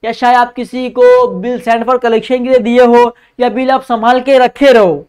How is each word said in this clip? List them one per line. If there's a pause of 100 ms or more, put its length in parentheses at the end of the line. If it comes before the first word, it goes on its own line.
या
शायद
आप
किसी
को
बिल
सेंड
for
कलेक्शन
के
लिए
दिए
हो, (240)
या
बिल
आप
संभाल
के
रखे
रहो